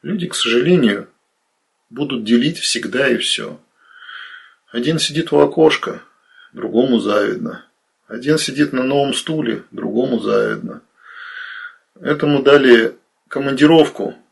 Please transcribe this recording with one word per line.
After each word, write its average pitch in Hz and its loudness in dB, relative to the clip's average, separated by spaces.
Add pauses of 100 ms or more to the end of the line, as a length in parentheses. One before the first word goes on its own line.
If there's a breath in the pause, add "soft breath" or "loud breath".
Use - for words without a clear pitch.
Люди, 175 -6
к - -10
сожалению, 120 2 (800)
будут 127 -6
делить 120 2
всегда 127 -2
и 117 2
все. - -6 (1120 loud breath)
Один 143 -2
сидит 156 -4
у 147 4
окошка, - 2 (500 soft breath)
другому 120 0
завидно. 101 -2 (420)
Один 131 -2
сидит 143 -2
на 127 -2
новом 139 0
стуле, 151 -4
другому 117 -2
завидно. 107 -4 (1160 loud breath)
Этому 147 0
дали 131 6 (320)
командировку 139 2 (180)